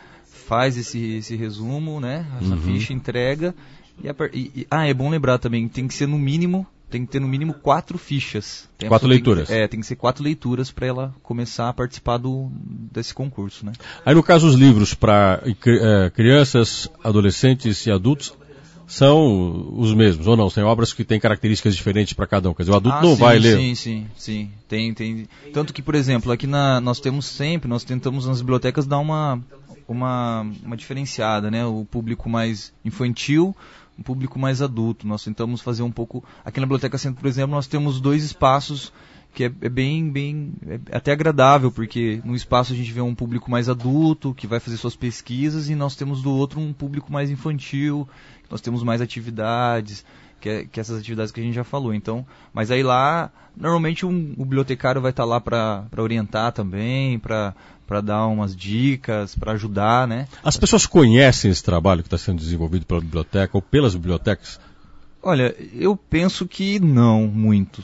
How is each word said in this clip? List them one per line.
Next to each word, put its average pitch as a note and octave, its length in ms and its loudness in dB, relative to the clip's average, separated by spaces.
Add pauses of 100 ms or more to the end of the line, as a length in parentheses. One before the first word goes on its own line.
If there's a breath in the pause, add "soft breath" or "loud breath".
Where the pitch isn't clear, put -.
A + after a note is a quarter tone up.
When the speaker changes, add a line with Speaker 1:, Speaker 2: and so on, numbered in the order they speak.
(240 soft breath)
Speaker 1:
faz B2 540 -2
esse, A2+ 380 -8
esse A2 200 -10
resumo, B2 640 -8
né, C#3 240 -6 (160)
essa F#2 140 0
Speaker 2:
Uhum. E2+ 80 -2
Speaker 1:
ficha, A2+ 320 -2
entrega, C3 600 -4 (480 soft breath)
e - 60 -10
a D3 60 -10
par-, D#3 180 -6
e, C3 240 -8
e, B2+ 140 -10
ah, D#3 160 0
é C#3+ 80 2
bom C3+ 160 -2
lembrar C3 260 2
também, A#2 320 -2
tem B2+ 180 -6
que B2+ 60 -8
ser D3 160 -2
no D3 100 0
mínimo, F3 480 0 (220)
tem B2 160 -6
que - 80 -10
ter C#3 80 -2
no C3+ 80 -2
mínimo C#3+ 240 -2
quatro D#3 460 -2
fichas. - 720 -8 (100)
Tem G2+ 80 -10
a - 20 -6
Speaker 2:
Quatro A2+ 180 4
Speaker 1:
pessoa B2+ 100 8
tem A#2+ 60 2
que B2 80 4
Speaker 2:
leituras. E2+ 200 2
Speaker 1:
é, A2 180 2
tem A2 120 -8
que G#2 60 -10
ser B2 100 -8
quatro B2+ 280 -2
leituras C3 460 -4
pra - 160 -8
ela C3 360 -6
começar A#2+ 460 -6
a B2 60 -4
participar B2+ 420 -4
do, C3 340 -6 (400)
desse - 220 -8
concurso, G#2+ 540 -10
né? G#2 60 -8 (320 loud breath)
Speaker 2:
Aí C#3 100 6
no D#3+ 80 8
caso E3 260 6
os C#3 60 8
livros B2 400 8
pra G#2 480 4 (180)
cri-, A#2 180 4
é, G#2 300 4
crianças, B2+ 800 4 (160)
adolescentes G#2+ 840 2
e A2 60 2
adultos A2 400 0 (560 soft breath)
são G#2+ 920 4
os A2 160 2
mesmos, F#2+ 320 4
ou A#2 100 6
não? G#2 140 4
Tem G#2 140 0
obras A2+ 280 2
que - 120 -6
têm A2 160 0
características G#2+ 560 0
diferentes G2+ 360 0
pra G2 140 -4
cada F#2 240 0
um, E2+ 40 -2
quer F2+ 100 -4
dizer, F#2 80 4
o G2+ 40 8
adulto B2 220 2
Speaker 1:
Ah, D#3 40 2
Speaker 2:
não E3 120 8
Speaker 1:
sim, A#2 60 4
Speaker 2:
vai A#2 180 8
ler. A2 180 6
Speaker 1:
sim, B2 200 0
sim, A2 300 -8 (100)
sim, G#2+ 340 -8 (180)
tem, A2 240 -4
tem. A2 360 -8 (240 loud breath)
Tanto D3 200 -4
que, - 80 -12
por D3 140 -2
exemplo, B2+ 380 0
aqui B2+ 160 -2
na, C#3 320 2
nós B2 180 -2
temos C3+ 260 -4
sempre, D3 440 -6
nós A#2+ 160 -4
tentamos B2+ 420 -4
nas C3 140 -2
bibliotecas B2+ 480 0
dar C#3+ 100 0
uma, D3+ 420 -2 (460)
uma, A#2+ 580 -4 (200)
uma A#2 120 -10
diferenciada, A2 760 -4
né? A#2 120 -2
O A2 240 -4
público A#2 400 -6
mais A2+ 440 -4 (120)
infantil, C#3+ 680 0 (420 soft breath)
um - 60 -16
público C3 380 -8
mais C3 200 -2
adulto. A2+ 460 -4
Nós G#2+ 160 -6
tentamos A2+ 380 -6
fazer A#2+ 240 -6
um A#2+ 80 -4
pouco, A#2+ 320 -10 (200 soft breath)
aqui - 140 -8
na C3+ 80 -2
Biblioteca C3 320 -2
Centro, C3 220 -6
por C3+ 80 -2
exemplo, C3+ 260 -2
nós C#3+ 140 -4
temos D3 320 -2
dois C#3+ 240 0
espaços C#3 680 -2 (400 soft breath)
que B2+ 120 -4
é, B2 160 -2
é A#2+ 80 -4
bem, C#3+ 420 -2
bem, C#3+ 420 -6 (140)
é F#2+ 140 -10 (160)
até C#3+ 160 0
agradável, C#3+ 580 6
porque A2+ 540 -4
no A#2+ 100 -4
espaço B2 380 0
a B2 40 -4
gente A#2+ 160 -6
vê A#2+ 80 -6
um B2 140 -4
público A#2+ 360 -6
mais A#2+ 180 0
adulto, C3+ 680 0
que - 120 -12
vai A2+ 120 -4
fazer A#2 180 -8
suas A#2+ 200 -8
pesquisas, C#3 720 -4
e D3+ 60 -2
nós C#3+ 200 -4
temos C#3 260 -6
do C3+ 100 -2
outro C#3 300 -2
um D3+ 120 -6
público C#3+ 400 -10
mais C#3+ 180 -4
infantil, C#3+ 800 -4 (420 soft breath)
nós A2+ 100 -10
temos A#2+ 220 -4
mais A#2 180 -2
atividades, A#2 1040 -4 (360 soft breath)
que - 80 -10
é, G#2+ 160 -6
que - 160 -10
essas A2+ 180 -8
atividades A2 320 -6
que A#2 100 -12
a A#2 40 -6
gente A#2 100 -4
já A#2+ 100 -4
falou. B2+ 300 -6
Então, A2+ 320 -6 (260 soft breath)
mas A2 180 -4
aí B2+ 120 2
lá, C#3 480 2 (260 soft breath)
normalmente E3 480 -2
um, E3+ 320 -4
o C3+ 80 -6
bibliotecário C3 560 0
vai B2+ 120 0
tá B2+ 120 -2
lá A#2 160 0
pra, A2 500 -2
pra A2+ 120 -6
orientar A2+ 480 -2
também, A#2 680 -4
pra, G#2 360 -4 (320 soft breath)
pra G2+ 140 -2
dar G#2 260 0
umas G#2 300 -2
dicas, A2 800 -2
pra - 180 -4
ajudar, G#2+ 560 0
né? A#2+ 180 -6 (160 loud breath)
Speaker 2:
As D3+ 140 0
pessoas G#3 300 2
conhecem B2+ 640 6
esse F2+ 120 0
trabalho F2 400 2
que - 60 -16
tá G2 100 -2
sendo F2+ 200 -4
desenvolvido E2 460 -4
pela F2 160 -2
biblioteca E2 560 -2
ou G2 60 0
pelas C#3 320 2
bibliotecas? F#2 640 -4 (640 soft breath)
Speaker 1:
Olha, C3 320 0 (200)
eu F3+ 200 2
penso F3+ 540 -2
que G3 320 -2
não A#2 480 4
muito, G#2+ 560 0